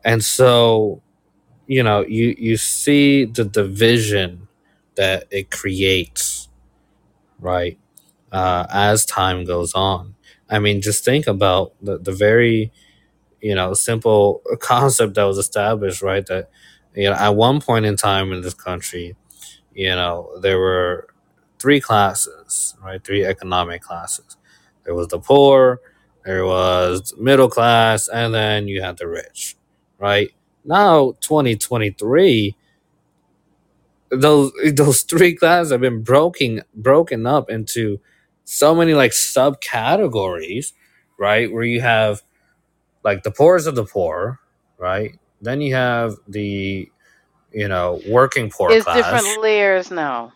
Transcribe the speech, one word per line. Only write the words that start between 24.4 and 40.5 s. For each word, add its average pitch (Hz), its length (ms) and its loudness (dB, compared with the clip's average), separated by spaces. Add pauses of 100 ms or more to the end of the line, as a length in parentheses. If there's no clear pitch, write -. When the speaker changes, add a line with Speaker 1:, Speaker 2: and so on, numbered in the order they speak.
Speaker 1:
There 85 120 -6
was 87 120 -4
the 87 120 -6
poor, 135 600 4 (440)
there 92 220 -4
was 92 720 -2
middle 131 320 4
class, 113 580 2
and 117 260 -4
then 107 340 -2
you 95 140 -6
had 90 160 -10
the 87 100 -10
rich, - 480 -12 (420)
right? 101 320 0 (340)
Now, 160 560 4
twenty 135 360 0
twenty-three, 110 1000 0 (1500)
those, 139 420 4 (220)
those 139 280 2
three 170 320 4
classes 170 380 2
have 123 100 0
been 117 200 -2
broken, 127 600 0 (120)
broken 123 520 2
up 135 240 0
into 107 500 -4 (440)
so 156 300 2
many, 165 200 4
like, 131 180 4
subcategories, 120 1600 -2 (460)